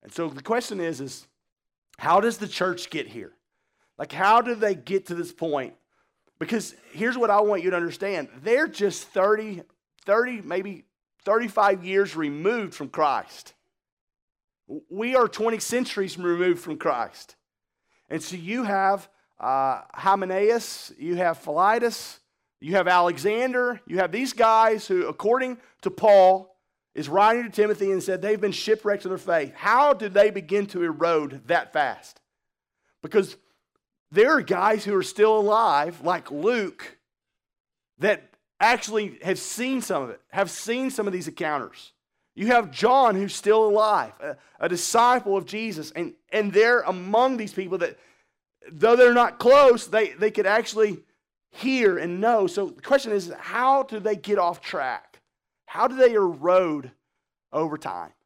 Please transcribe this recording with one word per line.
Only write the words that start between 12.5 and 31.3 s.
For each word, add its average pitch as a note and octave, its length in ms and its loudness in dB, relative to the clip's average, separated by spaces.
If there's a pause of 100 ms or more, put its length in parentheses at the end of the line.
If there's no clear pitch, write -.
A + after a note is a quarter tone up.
from C#3 140 -12
Christ. - 640 -4 (1400)
We A3+ 260 -4
are B3 120 6
twenty A3 320 -4
centuries G#3 580 -4
removed F3 420 0
from D#3 180 -10
Christ. B2+ 580 -6 (760)
And D#3 120 -6
so E3+ 140 -14
you F#3+ 280 -8
have, G3 440 -2 (320)
uh, C3+ 420 -2 (120)
Hymenaeus, G3 1040 -2
you E3 160 -6
have F3 220 0
Philetus, G#3 840 -2 (400)
you D#3+ 160 -4
have F#3 120 2
Alexander, G#3+ 1000 0
you E3+ 100 -6
have F3+ 140 0
these A#3 220 -4
guys A3 540 2
who, F3+ 200 -2
according A#3+ 500 -2 (240)
to F#3+ 100 -6
Paul, F#3+ 640 6 (400)
is D3+ 140 -8
writing G#3+ 340 2
to A#3 60 -10
Timothy G#3 420 0
and F#3 120 -2
said, F#3 180 -4
"They've G#3 180 -2
been G3+ 120 -2
shipwrecked G#3 540 -2
in F3+ 40 -8
their F#3 80 -6
faith. E3 380 -2
How C4 380 4
do G#3 160 -4
they G3+ 200 6
begin G3 380 -4
to F3+ 160 -4
erode D3+ 640 -2